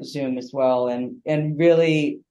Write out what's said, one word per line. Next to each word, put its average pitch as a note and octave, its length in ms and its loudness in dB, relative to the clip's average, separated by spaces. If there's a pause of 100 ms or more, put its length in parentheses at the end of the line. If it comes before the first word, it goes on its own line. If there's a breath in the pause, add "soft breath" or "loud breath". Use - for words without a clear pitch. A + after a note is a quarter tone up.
Zoom C3 340 -6
as B2 140 -12
well, B2+ 360 0
and, B2 380 -6
and D3+ 340 -2
really, D#3+ 720 2